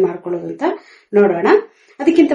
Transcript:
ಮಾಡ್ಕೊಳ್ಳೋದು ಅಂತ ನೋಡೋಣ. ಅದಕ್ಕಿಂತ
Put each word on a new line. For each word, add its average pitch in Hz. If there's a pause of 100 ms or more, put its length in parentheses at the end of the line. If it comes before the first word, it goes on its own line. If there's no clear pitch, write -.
ಮಾಡ್ಕೊಳ್ಳೋದು 175
ಅಂತ 165 (540)
ನೋಡೋಣ. 190 (520)
ಅದಕ್ಕಿಂತ 330